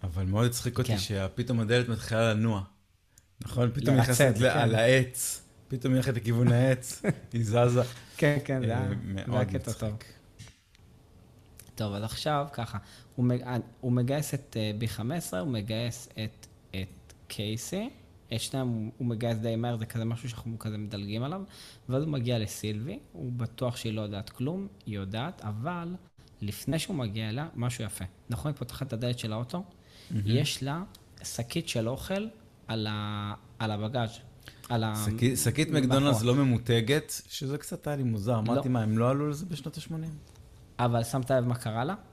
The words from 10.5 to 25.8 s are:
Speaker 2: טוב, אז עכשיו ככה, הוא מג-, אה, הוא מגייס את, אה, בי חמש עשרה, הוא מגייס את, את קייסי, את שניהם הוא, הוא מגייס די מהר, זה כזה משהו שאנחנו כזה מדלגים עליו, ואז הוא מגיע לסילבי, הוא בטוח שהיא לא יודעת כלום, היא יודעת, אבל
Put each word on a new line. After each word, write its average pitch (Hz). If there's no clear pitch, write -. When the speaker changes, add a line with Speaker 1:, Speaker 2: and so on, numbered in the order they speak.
Speaker 2:
טוב, 104
אז 101
עכשיו 143
ככה, -
הוא 123
מג-, 123
אה, 123
הוא 127
מגייס 123
את, -
אה, 107
בי 110
חמש 120
עשרה, 180
הוא 175
מגייס 113
את, -
את -
קייסי, 120
את 110
שניהם 131
הוא, 113
הוא 123
מגייס 117
די 113
מהר, 117
זה 110
כזה 113
משהו 117
שאנחנו 113
כזה 107
מדלגים 104
עליו, 180
ואז 131
הוא 160
מגיע 123
לסילבי, 107
הוא 143
בטוח 120
שהיא 113
לא 110
יודעת 101
כלום, 180
היא 107
יודעת, 110
אבל 170